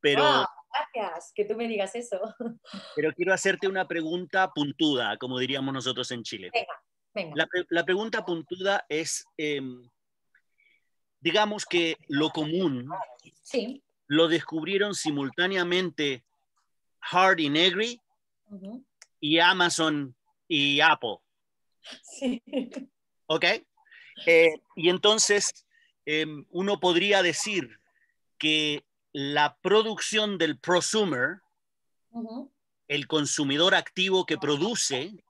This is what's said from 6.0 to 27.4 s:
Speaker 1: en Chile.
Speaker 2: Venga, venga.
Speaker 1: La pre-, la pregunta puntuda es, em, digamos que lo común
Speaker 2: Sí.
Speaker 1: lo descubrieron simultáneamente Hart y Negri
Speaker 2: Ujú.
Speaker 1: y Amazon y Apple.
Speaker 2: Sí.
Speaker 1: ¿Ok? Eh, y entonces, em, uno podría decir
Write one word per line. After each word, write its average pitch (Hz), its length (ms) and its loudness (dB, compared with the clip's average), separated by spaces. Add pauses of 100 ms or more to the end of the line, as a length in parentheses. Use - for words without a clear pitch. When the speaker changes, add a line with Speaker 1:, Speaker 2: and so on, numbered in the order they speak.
Speaker 1:
en 120 120 -8
Chile. 92 300 -10
Speaker 2:
Venga, - 300 -6 (320)
venga. 175 220 -8
Speaker 1:
La 151 100 2
pre-, 180 220 -4
la 165 160 2
pregunta 202 400 -2
puntuda 180 640 -2
es, 151 360 -4 (120)
em, 135 520 -6 (1300)
digamos 208 460 0
que 170 320 0 (100)
lo 147 220 0
común 151 580 -2 (540)
Speaker 2:
Sí. 247 400 -6 (240)
Speaker 1:
lo 160 220 4
descubrieron 170 680 -2
simultáneamente 170 1300 -2 (760)
Hart 185 400 4
y 147 100 2
Negri 190 500 2 (500)
Speaker 2:
Ujú. 208 340 -16 (360)
Speaker 1:
y 156 180 2
Amazon 165 760 2 (320)
y 143 320 2
Apple. 147 380 2 (840)
Speaker 2:
Sí. 247 400 -6 (840)
Speaker 1:
¿Ok? 160 180 0 (840)
Eh, 165 340 6 (160)
y 170 120 2
entonces, 208 760 2 (400)
em, 151 440 -4
uno 196 280 -2
podría 185 440 4
decir 170 560 -2 (600)